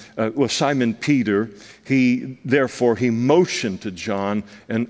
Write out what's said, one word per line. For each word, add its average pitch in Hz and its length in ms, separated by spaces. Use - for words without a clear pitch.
uh, 110 200
well, 135 120
Simon 135 460
Peter, 113 560
he, 127 600
therefore, 123 500
he 120 160
motioned 120 720
to 104 80
John 101 540
and 117 220